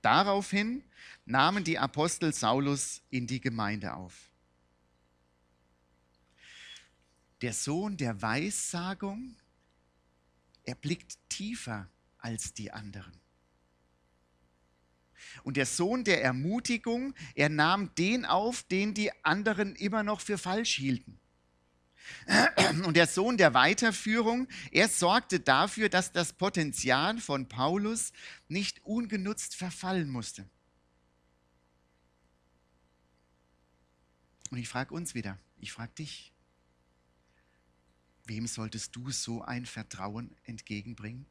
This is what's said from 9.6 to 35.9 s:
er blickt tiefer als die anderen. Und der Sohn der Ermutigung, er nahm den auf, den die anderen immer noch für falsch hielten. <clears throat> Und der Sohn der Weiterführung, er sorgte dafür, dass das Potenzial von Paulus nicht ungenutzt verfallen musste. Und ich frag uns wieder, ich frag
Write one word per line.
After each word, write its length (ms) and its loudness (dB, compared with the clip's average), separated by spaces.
er 100 -6
blickt 420 -8
tiefer 600 -8
als 360 -8
die 180 -10
anderen. 460 -14
Und 120 -4
der 100 4
Sohn 380 0
der 180 4
Ermutigung, 960 -2
er 140 4
nahm 480 2
den 300 0
auf, 380 0
den 300 0
die 180 0
anderen 520 2
immer 280 -2
noch 160 -2
für 180 -4
falsch 380 -2
hielten. 420 -4
<clears throat> 580 4
Und 100 2
der 120 10
Sohn 300 2
der 160 10
Weiterführung, 960 4
er 160 6
sorgte 520 2
dafür, 500 4
dass 220 2
das 220 -2
Potenzial 840 2
von 280 -4
Paulus 680 0
nicht 380 -6
ungenutzt 680 -4
verfallen 540 -2
musste. 380 -8
Und 100 -10
ich 100 -10
frag 220 -6
uns 240 -10
wieder, 240 -6
ich 120 -14
frag 240 -14